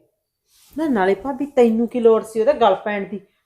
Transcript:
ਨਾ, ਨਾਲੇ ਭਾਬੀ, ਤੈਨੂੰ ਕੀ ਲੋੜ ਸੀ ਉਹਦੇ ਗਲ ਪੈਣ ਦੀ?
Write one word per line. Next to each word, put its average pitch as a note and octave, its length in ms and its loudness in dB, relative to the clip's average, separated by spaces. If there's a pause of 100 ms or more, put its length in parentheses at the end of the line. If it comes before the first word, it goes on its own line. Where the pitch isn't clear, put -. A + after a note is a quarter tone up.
(800)
ਨਾ, D#4+ 100 -4
ਨਾਲੇ G3 260 0
ਭਾਬੀ, C4+ 320 -6
ਤੈਨੂੰ A#3 420 2
ਕੀ A#3+ 120 -6
ਲੋੜ A3 240 4
ਸੀ A3 160 -6
ਉਹਦੇ B3 120 2
ਗਲ A3+ 220 2
ਪੈਣ G3+ 340 -6
ਦੀ? G3 120 -12 (260)